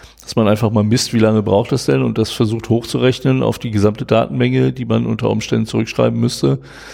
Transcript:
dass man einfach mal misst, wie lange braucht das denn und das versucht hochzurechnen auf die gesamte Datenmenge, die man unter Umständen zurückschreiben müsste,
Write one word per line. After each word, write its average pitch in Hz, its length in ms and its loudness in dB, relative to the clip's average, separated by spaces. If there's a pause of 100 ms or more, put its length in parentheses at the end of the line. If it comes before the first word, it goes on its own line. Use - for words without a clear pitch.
(220)
dass - 140 -10
man 110 120 4
einfach 107 220 2
mal 107 140 2
misst, 120 300 0
wie 117 40 2
lange 110 240 4
braucht 101 300 0
das 123 140 -2
denn 135 160 2
und 113 160 -2
das 110 120 0
versucht 113 380 -2
hochzurechnen 127 720 0
auf 113 160 -2
die 117 120 -8
gesamte 107 340 0
Datenmenge, 127 680 0
die 123 120 -8
man 117 220 0
unter 113 240 -2
Umständen 110 360 -2
zurückschreiben 117 540 -2
müsste, 135 400 0 (340)